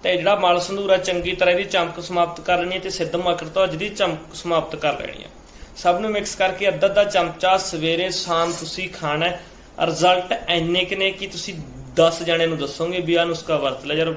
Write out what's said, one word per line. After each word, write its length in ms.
ਤੇ 140
ਜਿਹੜਾ 180
ਮਾਲ 260
ਸੰਧੂਰ 300
ਆ, 60
ਚੰਗੀ 360
ਤਰ੍ਹਾਂ 220
ਇਹਦੀ 160
ਚਮਕ 300
ਸਮਾਪਤ 400
ਕਰ 180
ਲੈਣੀ 160
ਹੈ 60
ਤੇ 100
ਸਿੱਧ 260
ਮਾਕਰ 300
ਤੋਂ 180
ਅੱਜ 120
ਦੀ 120
ਚਮਕ 460
ਸਮਾਪਤ 420
ਕਰ 240
ਲੈਣੀ 240
ਹੈ। 40
ਸਭ 240
ਨੂੰ 100
ਮਿਕਸ 240
ਕਰਕੇ 340
ਅੱਧਾ 180
ਅੱਧਾ 180
ਚਮਚਾ 520
ਸਵੇਰੇ 540
ਸ਼ਾਮ 420
ਤੁਸੀਂ 380
ਖਾਣਾ 360
ਹੈ। 140
ਰਿਜ਼ਲਟ 680
ਇੰਨੇ 340
ਕੁ 120
ਨੇ 140
ਕਿ 160
ਤੁਸੀਂ 280
ਦਸ 280
ਜਣਿਆਂ 260
ਨੂੰ 100
ਦੱਸੋਗੇ 420
ਵੀ 140
ਆਹ 120
ਨੁਸਖਾ 300
ਵਰਤ 280
ਲਿਆ 120
ਯਾਰ 200